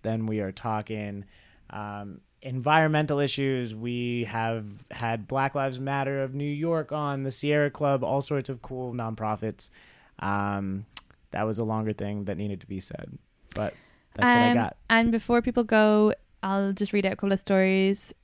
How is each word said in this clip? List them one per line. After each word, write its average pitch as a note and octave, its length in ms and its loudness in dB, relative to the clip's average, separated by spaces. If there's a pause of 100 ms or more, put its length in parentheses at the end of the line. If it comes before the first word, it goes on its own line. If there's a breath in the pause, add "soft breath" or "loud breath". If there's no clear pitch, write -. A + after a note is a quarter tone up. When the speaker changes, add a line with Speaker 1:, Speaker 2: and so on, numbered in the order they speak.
Speaker 1:
Then A2 240 -2
we A2 140 -2
are G2 120 -4
talking, G#2+ 720 -6 (460 soft breath)
um, G#2 500 -12 (220)
environmental D3+ 800 2
issues. C3 540 0
We A#2+ 500 -4
have A2+ 420 -2 (240)
had A2+ 380 -4
Black C3+ 260 0
Lives C3+ 240 -2
Matter C#3 440 -2
of C3+ 120 -6
New C#3+ 100 -4
York D#3 480 -2
on, C#3+ 300 -4
the C3+ 80 -4
Sierra D3 400 2
Club, C#3 320 0
all C3+ 180 0
sorts C#3 280 -2
of C3 140 -10
cool B2+ 300 -8
nonprofits. A2 800 -4 (480 soft breath)
Um, G2+ 680 -2 (440)
that G#2+ 140 -2
was A2 140 -2
a A#2 60 -2
longer A2 280 -2
thing G#2 340 -6
that G2+ 100 -4
needed G#2 240 -4
to - 60 -20
be G2 140 -8
said, - 360 -12 (380)
but G#2 200 -4 (400 soft breath)
that's B3 120 0
what A#3+ 100 6
I A#3+ 140 6
Speaker 2:
Um, A#3+ 40 4
Speaker 1:
got. A#3+ 220 2 (140)
Speaker 2:
and A#3 220 4
before A#3+ 280 2
people A#3+ 240 2
go, G#3+ 480 6 (300)
I'll G3 300 0
just G3 200 -2
read G3 140 2
out F#3 60 0
a - 40 -4
couple G3 160 2
of F#3+ 80 4
stories F#3+ 720 4 (120)